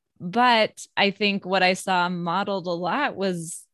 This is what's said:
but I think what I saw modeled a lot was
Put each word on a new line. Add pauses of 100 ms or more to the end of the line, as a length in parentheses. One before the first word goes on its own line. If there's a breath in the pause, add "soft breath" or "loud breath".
(200)
but (100)
I
think
what
I
saw
modeled
a
lot
was